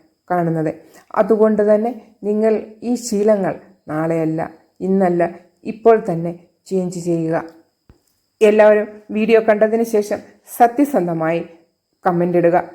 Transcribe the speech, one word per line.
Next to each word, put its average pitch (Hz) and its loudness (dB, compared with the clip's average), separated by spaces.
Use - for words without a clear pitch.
കാണുന്നത്. 165 -2
അതുകൊണ്ട് 214 2
തന്നെ 214 0
നിങ്ങൾ 214 0
ഈ 247 -2
ശീലങ്ങൾ 202 0
നാളെയല്ല, 160 -4
ഇന്നല്ല, 185 2
ഇപ്പോൾ 226 4
തന്നെ 170 -4
ചേഞ്ച് 180 -4
ചെയ്യുക. 165 -2
എല്ലാവരും 214 4
വീഡിയോ 220 4
കണ്ടതിന് 220 2
ശേഷം 208 -2
സത്യസന്ധമായി 175 0
കമന്റ് 175 0
ഇടുക, 170 4